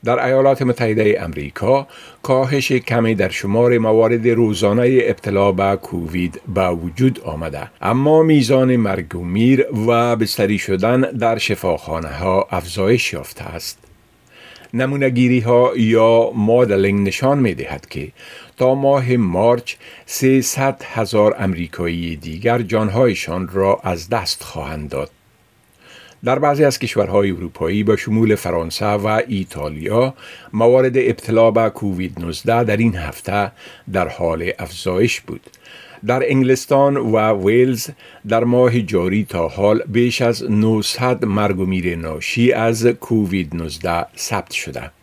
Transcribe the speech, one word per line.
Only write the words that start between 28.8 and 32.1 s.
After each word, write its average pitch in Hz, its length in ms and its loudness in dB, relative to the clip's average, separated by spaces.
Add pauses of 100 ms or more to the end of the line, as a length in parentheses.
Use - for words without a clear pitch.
و 104 420 0
ایتالیا، 95 840 -4 (400)
موارد 123 440 4
ابتلا 113 540 2
به 110 180 2
کووید 92 500 -6